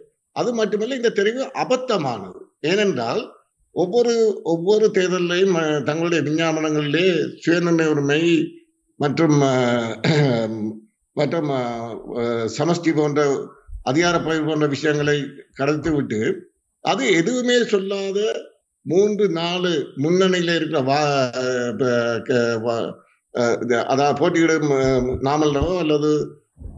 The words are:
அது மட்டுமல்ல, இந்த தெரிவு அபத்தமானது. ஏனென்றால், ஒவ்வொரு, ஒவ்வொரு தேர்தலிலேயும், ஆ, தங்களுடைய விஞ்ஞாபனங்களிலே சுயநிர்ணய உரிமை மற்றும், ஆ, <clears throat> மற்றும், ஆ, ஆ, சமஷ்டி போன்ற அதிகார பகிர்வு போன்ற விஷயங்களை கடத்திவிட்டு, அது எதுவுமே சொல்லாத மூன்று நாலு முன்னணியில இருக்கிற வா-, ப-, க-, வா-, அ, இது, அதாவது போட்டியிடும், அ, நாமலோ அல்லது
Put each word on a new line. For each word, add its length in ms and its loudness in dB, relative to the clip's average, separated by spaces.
அது 220 -2
மட்டுமல்ல, 400 -2
இந்த 200 0
தெரிவு 280 0
அபத்தமானது. 840 -2
ஏனென்றால், 600 0
ஒவ்வொரு, 720 2
ஒவ்வொரு 480 2
தேர்தலிலேயும், 640 0
ஆ, 240 0
தங்களுடைய 460 0
விஞ்ஞாபனங்களிலே 800 0
சுயநிர்ணய 500 2
உரிமை 680 2
மற்றும், 440 2
ஆ, 140 4
<clears throat> 800 0
மற்றும், 380 -2
ஆ, 120 -2
ஆ, 60 -2
சமஷ்டி 480 0
போன்ற 540 0
அதிகார 360 2
பகிர்வு 280 -2
போன்ற 200 0
விஷயங்களை 580 0
கடத்திவிட்டு, 760 -2
அது 320 0
எதுவுமே 520 2
சொல்லாத 800 -2
மூன்று 460 2
நாலு 680 -2
முன்னணியில 580 2
இருக்கிற 260 -2
வா-, 500 0
ப-, 460 0
க-, 420 0
வா-, 280 -4
அ, 220 2
இது, 260 0
அதாவது 320 2
போட்டியிடும், 520 2
அ, 140 2
நாமலோ 560 0
அல்லது 320 0